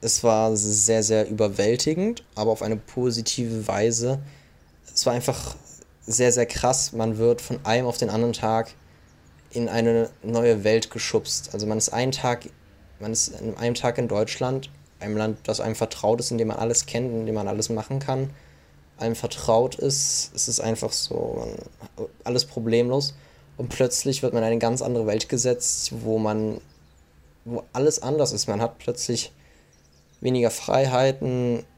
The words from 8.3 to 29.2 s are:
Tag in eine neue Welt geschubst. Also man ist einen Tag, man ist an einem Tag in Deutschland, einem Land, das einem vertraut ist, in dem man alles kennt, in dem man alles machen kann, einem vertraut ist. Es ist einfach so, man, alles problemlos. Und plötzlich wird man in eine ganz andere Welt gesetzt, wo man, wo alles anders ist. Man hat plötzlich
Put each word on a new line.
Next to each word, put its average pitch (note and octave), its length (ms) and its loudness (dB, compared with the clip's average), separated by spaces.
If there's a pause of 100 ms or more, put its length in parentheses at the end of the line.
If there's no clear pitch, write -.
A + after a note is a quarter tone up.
Tag A2+ 400 0 (760)
in A#2+ 180 -2
eine A#2 400 2 (140)
neue A#2 420 2
Welt A2 260 2
geschubst. - 600 -4
Also G#2 140 -4
man G#2+ 100 0
ist - 120 0
einen B2+ 220 0
Tag, A#2+ 380 -2 (500)
man G#2+ 140 -6
ist - 280 -2
an A2 160 -6
einem A#2+ 180 0
Tag A#2+ 220 0
in B2 100 0
Deutschland, B2+ 600 -2 (300)
einem G#2+ 180 -4
Land, G#2+ 280 0
das A2 160 -2
einem A2 140 -2
vertraut A2+ 440 0
ist, - 120 -4
in A#2+ 60 -2
dem A2+ 120 2
man G#2 80 -4
alles A2+ 280 0
kennt, B2 260 -4
in A2+ 140 -2
dem A2 100 -2
man G#2 120 -2
alles G#2 220 -2
machen A#2 300 -2
kann, C3+ 300 -2 (680)
einem A#2 180 0
vertraut A#2 600 2
ist. - 600 0
Es - 120 -2
ist A2 120 0
einfach A2+ 320 -2
so, - 480 -2
man, - 680 -10 (160)
alles B2 220 0
problemlos. A#2+ 680 0 (420)
Und B2+ 120 -6
plötzlich C3+ 520 0
wird B2+ 120 0
man A#2 100 2
in A2+ 40 2
eine A#2 120 2
ganz A#2+ 220 0
andere A#2+ 260 0
Welt G#2+ 220 -2
gesetzt, - 640 0 (120)
wo A2 160 0
man, G#2+ 420 -2 (840)
wo A#2 180 -6 (100)
alles D3 280 2
anders C#3+ 300 0
ist. - 160 -4
Man G#2 140 0
hat A#2 160 -4
plötzlich - 540 -4 (880)